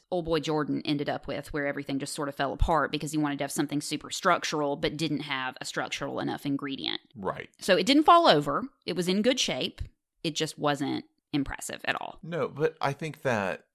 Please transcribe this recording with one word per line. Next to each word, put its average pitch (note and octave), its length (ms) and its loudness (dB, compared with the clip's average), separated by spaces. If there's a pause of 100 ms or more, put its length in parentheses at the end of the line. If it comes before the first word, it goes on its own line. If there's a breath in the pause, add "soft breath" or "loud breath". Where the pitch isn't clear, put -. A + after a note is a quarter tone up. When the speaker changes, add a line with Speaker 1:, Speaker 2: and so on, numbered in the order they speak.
Speaker 1:
Old F3+ 140 -2
Boy D#3+ 160 0
Jordan D3 460 -2
ended D3 240 -2
up B2+ 180 -4
with, - 240 -6
where C#3+ 160 -2
everything C#3 320 -4
just C#3 140 -6
sort C#3+ 160 -4
of C#3 60 -8
fell C#3 180 -2
apart D3+ 400 2
because D3+ 180 -2
he D#3 60 -2
wanted C#3+ 220 0
to D3+ 40 -2
have C#3 80 -4
something D3 300 0
super D3 280 -6
structural D3+ 680 0
but D#3 180 -4
didn't D3 240 0
have C3 400 -4
a - 60 -10
structural - 560 -6
enough - 240 -4
ingredient. C#3 560 -4 (120)
Speaker 2:
Right. F#2 360 -6 (100)
Speaker 1:
So F#3+ 160 4
it F#3 100 4
didn't D4 200 6
fall E4+ 240 10
over. D3+ 340 4 (220)
It F3 100 -4
was F3+ 140 0
in G3 120 2
good B3 160 4
shape. - 440 -2 (420)
It D#3+ 100 -2
just D#3 240 -4
wasn't C#3+ 460 0 (300)
impressive - 500 -2
at - 160 -2
all. - 240 -10
Speaker 2:
No, D#3 240 -4
but C#3 320 -2
I C#3+ 140 0
think D#3 300 -10
that G#2 520 -2